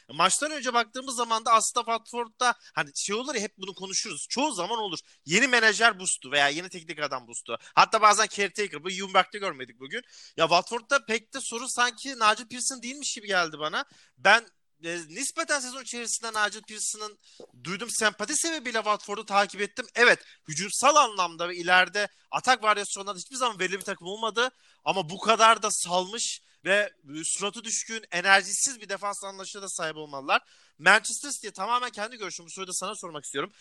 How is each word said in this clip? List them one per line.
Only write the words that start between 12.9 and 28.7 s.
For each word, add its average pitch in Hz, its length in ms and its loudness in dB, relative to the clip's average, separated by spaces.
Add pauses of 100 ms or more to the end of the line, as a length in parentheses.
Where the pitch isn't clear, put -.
gibi 208 120 -12
geldi 170 320 0
bana. 170 260 -4 (340)
Ben, 202 240 6 (420)
e, 170 120 -6 (120)
nispeten 277 520 -4
sezon 254 220 -10
içerisinde 233 480 -8
Nigel 214 380 -2
Pearson'ın 214 500 -8 (460)
duyduğum 196 260 -6
sempati 214 460 -2
sebebiyle 262 420 -2
Watford'u 208 480 -2
takip 196 340 2
ettim. 226 340 -6
Evet, 233 240 8 (300)
hücumsal 202 480 2
anlamda 180 520 2
ve 180 80 -8
ileride 180 520 4 (220)
atak 220 320 2
varyasyonlarında 202 560 -2
hiçbir 262 180 -14
zaman 233 220 -2
belirli 185 200 -2
bir 180 60 -10
takım 180 220 -10
olmadı. 220 440 -2 (340)
Ama 165 260 -2
bu 190 80 -12
kadar 220 440 6
da 220 80 0
salmış 185 720 -2 (220)
ve, 185 100 2
e, 208 160 0 (340)
suratı 196 400 -6
düşkün, 220 380 -6 (100)
enerjisiz 196 680 2